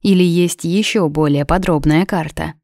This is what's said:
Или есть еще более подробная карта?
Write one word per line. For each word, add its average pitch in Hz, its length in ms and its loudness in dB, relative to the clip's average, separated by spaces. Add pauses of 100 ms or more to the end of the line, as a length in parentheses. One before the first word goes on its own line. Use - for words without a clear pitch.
Или 185 220 2
есть 175 420 0
еще 185 440 0
более 147 360 0
подробная 160 600 0
карта? 156 580 -6